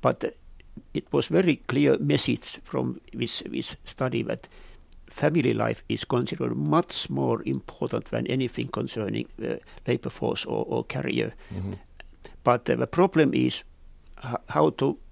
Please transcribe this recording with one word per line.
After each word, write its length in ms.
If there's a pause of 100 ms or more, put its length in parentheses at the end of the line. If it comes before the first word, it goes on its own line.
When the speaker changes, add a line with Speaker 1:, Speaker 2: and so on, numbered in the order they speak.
Speaker 1:
But, 240
uh, 40 (640)
it 180
was 180
very 280
clear 420
message 640
from 380 (120)
this, 340
this 380
study 380
that 240 (640)
family 460
life 340
is 160
considered 500
much 540
more 360
important 640
than 200
anything 420
concerning 580 (120)
the 220 (260)
labor 240
force 340
or, 220
or 180
career. 480 (220)
Speaker 2:
Mm-hmm. 180 (720)
Speaker 1:
But, 240
uh, 80
the 100
problem 480
is 300 (600)
h-, 120 (140)
how 200
to 280 (140)